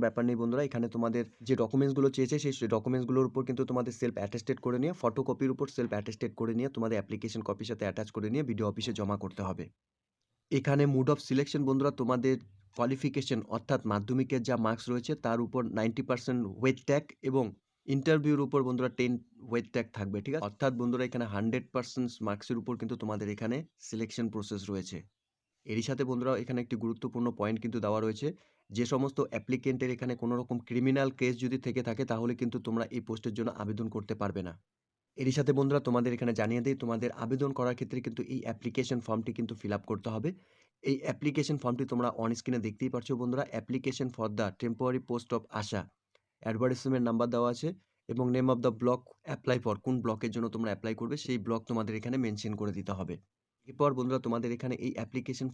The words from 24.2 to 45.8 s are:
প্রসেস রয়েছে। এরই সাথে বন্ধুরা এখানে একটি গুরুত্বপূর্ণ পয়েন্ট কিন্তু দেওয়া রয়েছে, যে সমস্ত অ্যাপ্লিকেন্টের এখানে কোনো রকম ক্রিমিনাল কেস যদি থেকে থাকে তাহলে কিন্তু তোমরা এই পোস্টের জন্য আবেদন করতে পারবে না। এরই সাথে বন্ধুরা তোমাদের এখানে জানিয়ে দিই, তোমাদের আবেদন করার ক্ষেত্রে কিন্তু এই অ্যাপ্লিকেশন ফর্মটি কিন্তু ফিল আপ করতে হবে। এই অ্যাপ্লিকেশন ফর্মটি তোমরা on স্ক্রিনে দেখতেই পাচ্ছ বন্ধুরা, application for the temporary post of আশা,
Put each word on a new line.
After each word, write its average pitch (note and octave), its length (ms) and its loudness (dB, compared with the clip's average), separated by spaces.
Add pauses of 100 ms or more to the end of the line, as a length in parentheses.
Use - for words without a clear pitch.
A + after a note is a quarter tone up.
প্রসেস G#2 360 -6
রয়েছে। F#2 280 -4 (680)
এরই A2+ 220 -2
সাথে C3+ 220 -2
বন্ধুরা B2 220 0 (100)
এখানে B2 220 -2
একটি A#2 180 -2
গুরুত্বপূর্ণ A#2 440 -2 (120)
পয়েন্ট G#2+ 260 0
কিন্তু A#2 200 -2
দেওয়া G#2+ 160 2
রয়েছে, A2 280 0 (420)
যে A2 220 0
সমস্ত C3+ 260 2 (140)
অ্যাপ্লিকেন্টের B2+ 640 0
এখানে B2 260 -2
কোনো A#2+ 180 2
রকম B2 160 -2 (120)
ক্রিমিনাল C3 400 4 (120)
কেস B2+ 140 4 (100)
যদি B2+ 220 0
থেকে B2 220 0
থাকে A2+ 160 -2
তাহলে A#2 360 0
কিন্তু B2+ 160 0 (100)
তোমরা A2+ 180 0 (120)
এই A2+ 120 -2
পোস্টের A2 300 -4
জন্য A#2 120 0 (120)
আবেদন G#2+ 320 -2
করতে G#2+ 260 -4
পারবে G2 280 -2
না। E2+ 40 -8 (640)
এরই C3 200 2
সাথে C#3 200 4
বন্ধুরা C#3 300 4
তোমাদের B2 280 4
এখানে A#2 240 2
জানিয়ে A#2 240 2
দিই, C3+ 180 2
তোমাদের A#2 280 0 (140)
আবেদন C3+ 340 0
করার B2 200 2
ক্ষেত্রে B2+ 280 -4
কিন্তু A#2 160 -4 (120)
এই B2 120 -4
অ্যাপ্লিকেশন A#2+ 600 -2
ফর্মটি A2+ 320 -2
কিন্তু A#2 220 -4
ফিল G2+ 160 -4
আপ G2+ 140 -8
করতে G#2+ 240 -4
হবে। A#2+ 160 -2 (540)
এই C#3 120 2 (100)
অ্যাপ্লিকেশন D3 560 0
ফর্মটি B2 300 0
তোমরা A#2+ 160 2 (140)
on A2+ 160 2
স্ক্রিনে B2 280 -2
দেখতেই A#2 280 -2
পাচ্ছ A#2+ 140 -6 (120)
বন্ধুরা, B2 240 0 (160)
application C3 560 -2
for A2 100 -2 (120)
the A2 80 2 (160)
temporary B2+ 480 0
post A#2+ 260 -4
of A2 60 -4 (180)
আশা, G#2 200 -2 (640)